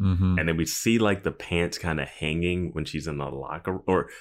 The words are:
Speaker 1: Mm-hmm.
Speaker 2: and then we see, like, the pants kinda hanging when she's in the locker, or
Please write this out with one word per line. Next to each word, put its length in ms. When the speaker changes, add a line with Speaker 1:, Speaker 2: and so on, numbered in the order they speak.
Speaker 1:
Mm-hmm. 380
Speaker 2:
and 100
then 80
we 80
see, 340
like, 260
the 80
pants 440
kinda 300
hanging 680
when 140
she's 200
in 120
the 80
locker, 600
or 220